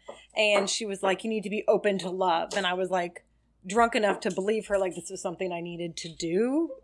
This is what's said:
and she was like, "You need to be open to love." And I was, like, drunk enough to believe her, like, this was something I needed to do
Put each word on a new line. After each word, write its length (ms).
and 340
she 160
was 160
like, 220
"You 60
need 140
to 60
be 180
open 320
to 100
love." 460
And 120
I 60
was, 180
like, 320
drunk 300
enough 240
to 120
believe 360
her, 100
like, 180
this 140
was 120
something 300
I 100
needed 360
to 120
do 600